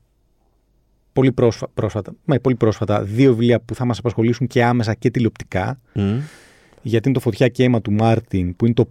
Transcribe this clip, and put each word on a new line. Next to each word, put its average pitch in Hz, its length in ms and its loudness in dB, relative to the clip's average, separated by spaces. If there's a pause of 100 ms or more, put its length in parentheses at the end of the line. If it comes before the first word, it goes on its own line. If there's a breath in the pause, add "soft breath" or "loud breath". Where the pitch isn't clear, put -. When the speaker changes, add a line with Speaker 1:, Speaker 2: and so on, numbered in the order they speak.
(1120)
Speaker 1:
πολύ 131 180 2
πρόσφα-, 120 420 0
πρόσφατα, 104 380 -6 (140)
ναι, 131 140 0
πολύ 131 160 0
πρόσφατα 107 480 0
δύο 113 260 2
βιβλία 117 300 2
που - 160 -10
θα 127 100 -4
μας 120 140 -2
απασχολήσουν 117 480 -2
και 120 160 0
άμεσα 117 300 0
και 123 160 -2
τηλεοπτικά. 113 720 -4 (140)
Speaker 2:
Μμμ. 101 260 -2 (640 loud breath)
Speaker 1:
Γιατί 113 260 -2
είναι 131 100 2
το 127 60 -2
Φωτιά 123 240 2
και 127 160 0
Αίμα 123 180 2
του 107 100 -4
Μάρτιν, 107 640 0
που 117 100 0
είναι 120 80 2
το 117 180 2